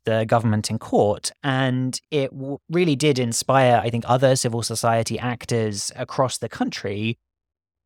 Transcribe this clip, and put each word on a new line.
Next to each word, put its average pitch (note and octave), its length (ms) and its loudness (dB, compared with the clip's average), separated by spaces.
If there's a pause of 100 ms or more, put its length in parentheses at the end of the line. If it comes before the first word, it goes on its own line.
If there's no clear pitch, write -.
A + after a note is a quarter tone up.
the A2+ 180 0
government A2 460 2
in A2+ 80 -4
court. A2 520 0 (120)
And C3 580 -2 (100)
it C#3 200 -2
w-, C3+ 260 -10 (140)
really E3 260 2
did C3+ 220 2
inspire, B2 680 4
I A#2 60 -2
think, A#2 160 -2
other C3 280 4
civil A#2+ 280 -2
society A2+ 560 0
actors A2+ 760 -4
across C3 440 -2
the - 100 -6
country, A2+ 720 -6 (680)